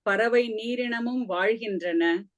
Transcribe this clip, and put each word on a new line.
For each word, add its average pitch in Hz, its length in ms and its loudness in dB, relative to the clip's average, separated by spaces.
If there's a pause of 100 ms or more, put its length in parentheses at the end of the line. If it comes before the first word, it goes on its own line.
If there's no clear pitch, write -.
பறவை 233 480 2
நீரினமும் 240 760 -4
வாழ்கின்றன. 185 1000 0 (120)